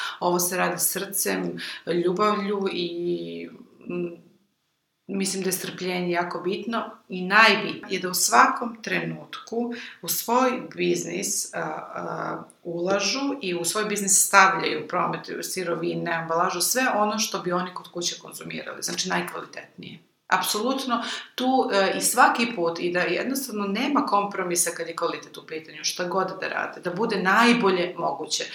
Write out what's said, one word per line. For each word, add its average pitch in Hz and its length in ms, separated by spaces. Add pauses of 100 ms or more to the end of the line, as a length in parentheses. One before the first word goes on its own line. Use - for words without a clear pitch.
(200)
ovo 180 180
se 180 180
radi 175 220
srcem, 185 800 (460)
ljubavlju 196 680
i, 170 760 (420)
m, 175 260 (880)
mislim 190 360
da 180 60
je 185 40
strpljenje 180 580
jako 175 300
bitno 208 500 (180)
i 185 140
najbitnije 196 680
je 185 100
da 180 80
u 180 60
svakom 233 680
trenutku 185 920 (280)
u 170 60
svoj 254 420 (260)
biznis, 175 800
a, 175 40
a, 160 840 (200)
ulažu 202 800
i 180 120
u 170 100
svoj 214 200
biznis 196 420
stavljaju 170 600
promet, 165 420 (120)
sirovine, 170 680
ambalažu, 170 480
sve 254 220 (120)
ono 208 240
što 202 200
bi 175 140
oni 180 220
kod - 180
kuće 175 260
konzumirali, 160 640
znači 180 260
najkvalitetnije. - 880 (300)
Apsolutno 247 720 (320)
tu, 254 380
e, 196 260
i - 20
svaki 240 460 (100)
put 170 240
i 175 120
da 180 80
jednostavno 208 640
nema 254 400
kompromisa 185 640
kad 170 180
je 165 80
kvalitet 151 400
u - 100
pitanju, 156 360
šta - 220
god 180 360
da 156 80
rade, - 320
da 175 100
bude 202 320
najbolje 196 760
moguće - 460 (100)